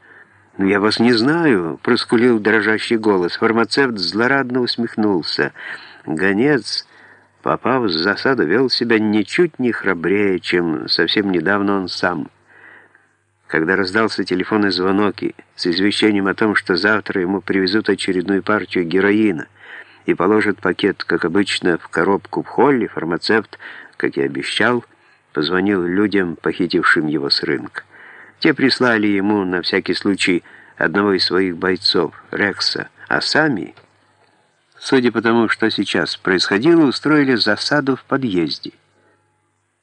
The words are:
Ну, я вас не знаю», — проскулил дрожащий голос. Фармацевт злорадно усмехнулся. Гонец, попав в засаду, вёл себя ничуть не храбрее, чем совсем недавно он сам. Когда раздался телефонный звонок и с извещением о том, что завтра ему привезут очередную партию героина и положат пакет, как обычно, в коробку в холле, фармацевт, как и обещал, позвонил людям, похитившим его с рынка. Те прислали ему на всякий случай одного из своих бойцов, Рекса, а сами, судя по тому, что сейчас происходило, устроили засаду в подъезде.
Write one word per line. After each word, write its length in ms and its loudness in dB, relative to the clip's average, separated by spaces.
Ну, 80 0
я 140 4
вас 200 2
не 140 6
знаю», — 680 2
проскулил 560 2
дрожащий 580 0
голос. 400 0
Фармацевт 600 0
злорадно 640 -2
усмехнулся. 920 -2
Гонец, 800 0
попав 400 -2
в 60 0
засаду, 540 0
вёл 280 2
себя 260 0
ничуть 640 0
не 120 0
храбрее, 680 0
чем 500 -2
совсем 420 0
недавно 460 0
он 120 -4
сам. 420 -4
Когда 300 -2
раздался 480 -2
телефонный 480 0
звонок 500 0
и 140 -6
с 120 -6
извещением 580 0
о 80 2
том, 220 0
что 200 0
завтра 460 0
ему 200 0
привезут 480 0
очередную 520 0
партию 440 -2
героина 600 2
и 80 2
положат 440 2
пакет, 440 0
как 200 -2
обычно, 540 0
в 120 -20
коробку 520 -2
в 60 -10
холле, 400 2
фармацевт, 720 -2
как 220 -4
и 60 2
обещал, 600 -2
позвонил 500 0
людям, 520 0
похитившим 680 0
его 240 -2
с 140 -2
рынка. 400 -6
Те 140 2
прислали 540 2
ему 380 0
на 180 -2
всякий 320 -2
случай 480 0
одного 360 0
из 120 0
своих 320 0
бойцов, 560 0
Рекса, 600 -4
а 140 -2
сами, 520 -2
судя 340 2
по 100 -2
тому, 280 2
что 220 -2
сейчас 460 -2
происходило, 680 2
устроили 500 2
засаду 600 0
в 80 -8
подъезде. 680 -2